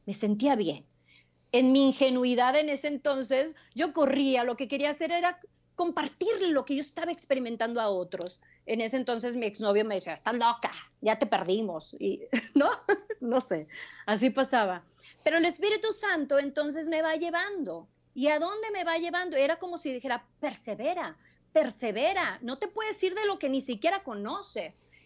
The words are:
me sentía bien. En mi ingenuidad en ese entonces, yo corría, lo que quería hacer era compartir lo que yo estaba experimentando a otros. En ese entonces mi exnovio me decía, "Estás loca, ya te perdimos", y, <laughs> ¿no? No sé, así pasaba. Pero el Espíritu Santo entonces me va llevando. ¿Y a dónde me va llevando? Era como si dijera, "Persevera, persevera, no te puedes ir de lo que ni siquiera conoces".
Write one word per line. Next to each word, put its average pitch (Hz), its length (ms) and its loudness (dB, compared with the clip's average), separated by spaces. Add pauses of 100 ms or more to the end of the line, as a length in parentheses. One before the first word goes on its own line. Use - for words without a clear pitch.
me 202 80 -6
sentía 214 420 2
bien. 165 300 -2 (680)
En 254 220 6
mi 269 140 6
ingenuidad 254 720 4
en 302 120 2
ese 285 180 -4
entonces, 285 720 0 (160)
yo 311 180 0
corría, 269 540 2
lo 240 100 -2
que 240 140 -6
quería 277 220 0
hacer 320 200 -2
era 349 260 2 (380)
compartir 339 540 -2 (180)
lo 285 160 2
que 277 120 -2
yo 269 40 -2
estaba 339 320 -6
experimentando 233 720 -2
a 214 80 2
otros. 180 500 -4 (260)
En 220 140 -2
ese 226 160 -2
entonces 240 400 -2
mi 240 100 -2
exnovio 208 380 2
me 214 120 -2
decía, 180 180 -6
"Estás 226 220 -4
loca, 233 360 0 (300)
ya 214 180 2
te 240 60 4
perdimos", 190 760 0
y, 196 220 -2 (100)
<laughs> - 240 -2
¿no? 285 140 8 (500)
No 254 220 2
sé, 160 260 -4 (380)
así 214 240 4
pasaba. 214 560 0 (400)
Pero 311 140 4
el 330 60 4
Espíritu 427 460 0
Santo 302 480 0
entonces 294 480 -2
me 320 140 0
va 320 160 0
llevando. 339 720 -4 (240)
¿Y 262 140 0
a 302 120 4
dónde 415 320 -4
me 381 140 -4
va 330 120 0
llevando? 339 380 -2
Era 285 240 2
como 349 180 -8
si 311 140 -6
dijera, 247 340 -4 (140)
"Persevera, 269 800 -6 (340)
persevera, 254 880 0
no 254 160 -6
te 392 100 -6
puedes 427 340 -6
ir 370 140 0
de 427 100 -2
lo 392 140 0
que 285 100 -2
ni 269 120 0
siquiera 311 420 -2
conoces". 226 840 -8 (160)